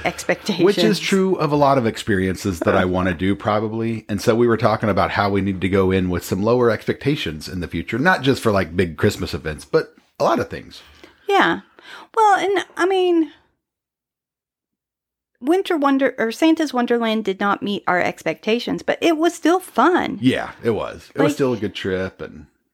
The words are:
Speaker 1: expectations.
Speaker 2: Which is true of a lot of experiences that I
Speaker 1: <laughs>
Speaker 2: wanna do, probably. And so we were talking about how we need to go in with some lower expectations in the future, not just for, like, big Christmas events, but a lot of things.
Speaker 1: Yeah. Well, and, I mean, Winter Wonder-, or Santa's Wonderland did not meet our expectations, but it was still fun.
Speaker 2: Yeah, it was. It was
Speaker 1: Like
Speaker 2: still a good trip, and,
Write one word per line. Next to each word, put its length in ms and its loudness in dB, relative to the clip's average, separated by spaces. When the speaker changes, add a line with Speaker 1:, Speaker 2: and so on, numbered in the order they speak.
Speaker 1:
expectations. 600 -2
Speaker 2:
Which 140 2
is 200 4
true 380 2
of 160 0
a 40 2
lot 220 4
of 80 2
experiences 720 -2
that 160 2
I 80 2
Speaker 1:
<laughs> 120 0
Speaker 2:
wanna 180 0
do, 200 0
probably. 760 -4
And 120 -4
so 140 2
we 120 4
were 100 2
talking 340 0
about 220 0
how 180 0
we 100 0
need 220 -2
to 60 0
go 220 2
in 200 0
with 140 -4
some 180 -4
lower 280 2
expectations 760 -4
in 120 -8
the 80 -8
future, 300 -6
not 240 0
just 200 0
for, 100 2
like, 240 -2
big 200 0
Christmas 380 -2
events, 300 -8
but 300 -2
a 40 0
lot 160 0
of 100 -8
things. 320 -16
Speaker 1:
Yeah. 320 2
Well, 220 4
and, 280 0
I 100 0
mean, 460 2
Winter 360 0
Wonder-, 420 2
or 140 -2
Santa's 420 2
Wonderland 500 0
did 140 -4
not 240 0
meet 240 -4
our 140 2
expectations, 840 -4
but 180 -2
it 160 2
was 180 0
still 260 2
fun. 600 0
Speaker 2:
Yeah, 320 0
it 60 0
was. 440 -4
It 60 -2
was 100 4
Speaker 1:
Like 40 -2
Speaker 2:
still 180 0
a 60 -2
good 160 -4
trip, 460 -4
and, 260 -14